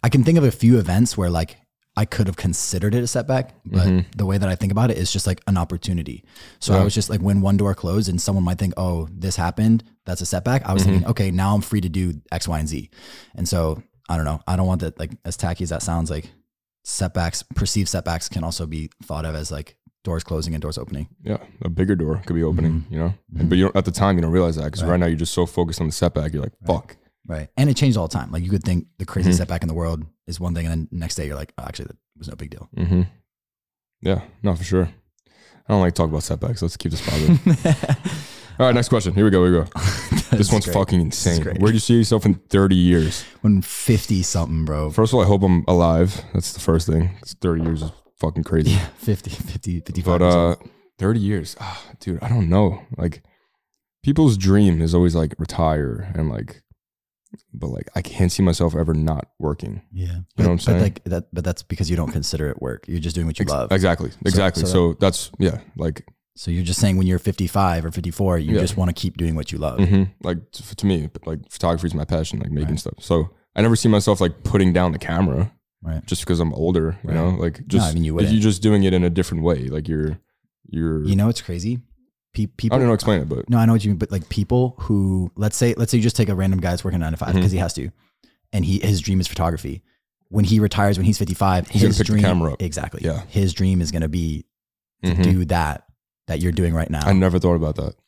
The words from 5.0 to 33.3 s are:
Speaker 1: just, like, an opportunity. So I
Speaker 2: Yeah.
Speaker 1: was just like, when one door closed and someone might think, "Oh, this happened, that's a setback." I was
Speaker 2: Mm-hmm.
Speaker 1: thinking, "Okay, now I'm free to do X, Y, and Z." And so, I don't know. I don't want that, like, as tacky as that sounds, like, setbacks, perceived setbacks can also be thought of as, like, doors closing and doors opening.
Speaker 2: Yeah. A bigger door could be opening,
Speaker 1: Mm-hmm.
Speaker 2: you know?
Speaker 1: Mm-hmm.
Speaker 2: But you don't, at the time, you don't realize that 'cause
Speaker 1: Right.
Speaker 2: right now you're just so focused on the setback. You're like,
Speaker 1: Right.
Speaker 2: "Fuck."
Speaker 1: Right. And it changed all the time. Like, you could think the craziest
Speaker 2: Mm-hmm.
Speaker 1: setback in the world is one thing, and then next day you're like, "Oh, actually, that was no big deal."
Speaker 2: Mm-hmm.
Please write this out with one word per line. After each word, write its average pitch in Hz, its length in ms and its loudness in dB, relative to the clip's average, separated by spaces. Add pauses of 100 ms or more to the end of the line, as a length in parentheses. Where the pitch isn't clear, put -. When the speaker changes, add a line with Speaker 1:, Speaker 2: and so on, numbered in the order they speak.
Speaker 1:
just, - 140 -4
like, 92 220 -2
an 98 100 2
opportunity. 85 680 -4 (360)
So - 140 0
I 95 40 6
Speaker 2:
Yeah. 95 60 6
Speaker 1:
was 101 100 2
just 107 160 -2
like, 98 120 -2
when 98 200 2
one 98 160 2
door 98 180 2
closed 92 340 -2
and 87 120 -2
someone 98 220 0
might 87 160 0
think, 95 180 -2
"Oh, 87 340 -2
this 92 260 -6
happened, 110 460 2 (220)
that's 90 160 -6
a 90 40 -6
setback." 120 400 -2
I 95 80 -2
was 95 100 0
Speaker 2:
Mm-hmm. 98 80 4
Speaker 1:
thinking, 92 180 2
"Okay, 95 220 0
now 95 240 0
I'm 101 60 0
free 104 200 -2
to 90 80 -4
do 82 320 -4 (100)
X, - 160 -6
Y, 80 120 -2
and 76 100 -4
Z." 76 200 -8 (460)
And 87 140 -6
so, 82 320 -2 (260)
I 85 80 -2
don't 80 100 -2
know. 76 220 -4
I 92 80 -2
don't 92 120 0
want 92 140 -2
that, 82 180 -8
like, 80 120 -8 (140)
as 90 100 -8
tacky 90 280 -4
as 82 80 -6
that 80 100 -6
sounds, 85 280 -4
like, 80 220 -8 (540)
setbacks, - 580 -4
perceived - 460 -2
setbacks 82 400 -6
can 85 140 -6
also 82 220 -6
be 78 240 -8 (140)
thought 78 220 -8
of 80 100 -6
as, 76 160 -8
like, 76 240 -12 (300)
doors 82 180 -4
closing 80 320 -6
and 78 60 -6
doors 76 160 -8
opening. 64 320 -10 (120)
Speaker 2:
Yeah. - 160 -6 (260)
A 87 60 -4
bigger 92 260 2
door 78 300 -2
could 85 100 -4
be 82 80 0
opening, 80 280 2 (120)
Speaker 1:
Mm-hmm. 76 100 -12
Speaker 2:
you 78 60 -6
know? 87 140 0 (200)
Speaker 1:
Mm-hmm. 82 160 0
Speaker 2:
But 90 80 4
you 92 80 4
don't, - 100 -2
at 98 100 2
the 92 60 -2
time, 98 240 2
you 85 60 2
don't 82 100 0
realize 87 240 2
that 76 160 -6
'cause 92 120 -6
Speaker 1:
Right. 85 80 0
Speaker 2:
right 90 80 4
now 90 80 2
you're 82 100 0
just 82 160 -4
so 90 120 2
focused 85 360 -2
on 82 60 0
the 76 60 -2
setback. 78 400 -2
You're 73 100 -4
like, - 180 -10
Speaker 1:
Right. 85 140 -12
Speaker 2:
"Fuck." - 200 -10 (320)
Speaker 1:
Right. 78 300 -10
And 143 120 4
it 127 60 2
changed 131 200 2
all 85 120 -2
the - 100 -8
time. 65 140 -6
Like, 87 120 -4
you 90 60 -4
could 95 140 0
think 87 240 0 (100)
the 95 80 -10
craziest 92 300 2
Speaker 2:
Mm-hmm. 90 80 2
Speaker 1:
setback 85 180 -4
in 85 60 -2
the 80 80 -4
world 82 280 -4 (220)
is 85 140 -12
one 87 160 -4
thing, 82 100 -4
and 82 60 -2
then 80 200 -4
next 85 240 -6
day 78 120 -6
you're 71 80 -8
like, 71 240 -12
"Oh, - 40 -14
actually, - 220 -12
that - 120 -18 (200)
was - 100 -16
no - 80 -14
big 76 140 -14
deal." - 260 -18
Speaker 2:
Mm-hmm. 90 260 2 (1000)